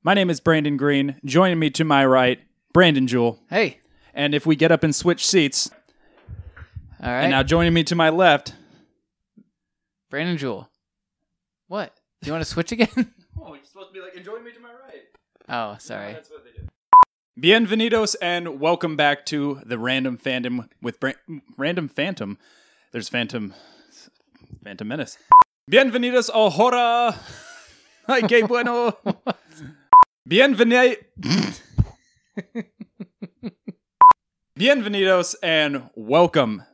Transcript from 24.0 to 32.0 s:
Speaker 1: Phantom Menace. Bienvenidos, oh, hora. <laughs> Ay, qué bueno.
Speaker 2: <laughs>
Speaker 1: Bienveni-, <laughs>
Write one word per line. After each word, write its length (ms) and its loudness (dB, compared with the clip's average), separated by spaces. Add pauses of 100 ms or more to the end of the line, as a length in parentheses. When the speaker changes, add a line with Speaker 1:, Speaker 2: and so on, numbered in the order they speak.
Speaker 1:
Phantom 240 -14
Menace. 300 -10 (540)
Bienvenidos, 640 0
oh, 180 2
hora. 640 0 (480)
<laughs> 440 -20
Ay, 200 0
qué 200 2
bueno. 560 -2
Speaker 2:
<laughs> 1300 0
Speaker 1:
Bienveni-, 680 4 (200)
<laughs> 1500 -6 (1900)